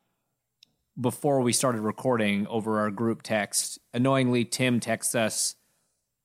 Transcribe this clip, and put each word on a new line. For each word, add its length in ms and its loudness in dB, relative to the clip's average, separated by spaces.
before 420 0
we 120 2
started 280 0
recording 680 0
over 320 -2
our 100 0
group 320 -2
text. 580 -2
Annoyingly, 520 2
Tim 340 0
texts 340 -4
us 420 -2